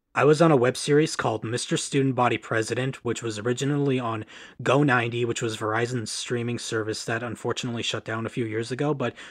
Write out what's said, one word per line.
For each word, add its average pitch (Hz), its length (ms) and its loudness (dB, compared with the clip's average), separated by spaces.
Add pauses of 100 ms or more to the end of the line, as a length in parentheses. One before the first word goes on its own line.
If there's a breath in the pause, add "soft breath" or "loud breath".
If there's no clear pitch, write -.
(180)
I 123 60 4
was 151 180 6
on 165 80 8
a 151 60 6
web 127 220 4
series 147 400 2
called 113 260 -2
Mister 120 320 -4
Student 135 400 0
Body 120 220 2
President, 120 640 -2
which 113 180 -4
was 110 160 -6
originally 135 600 0
on 113 240 -4 (400 loud breath)
Go 127 180 6
ninety, 120 440 4
which 117 160 -2
was 113 160 -2
Verizon's 110 520 -2
streaming 120 480 -4
service 110 460 -4
that 113 180 -4
unfortunately 117 640 -6
shut - 220 -4
down 113 200 -4
a 107 40 -4
few 120 160 -4
years 113 260 -4
ago, 143 220 -2
but 123 200 -4 (180 loud breath)